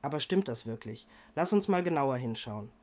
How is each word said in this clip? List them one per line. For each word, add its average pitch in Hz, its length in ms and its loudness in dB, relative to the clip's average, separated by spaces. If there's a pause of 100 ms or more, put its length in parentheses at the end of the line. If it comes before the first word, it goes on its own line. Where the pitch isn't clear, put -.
Aber 139 180 -2
stimmt 190 300 2
das 117 160 -6
wirklich? 110 420 -10 (280)
Lass 175 180 0
uns 202 160 4
mal 180 140 4
genauer 143 340 2
hinschauen. 110 540 -6 (120)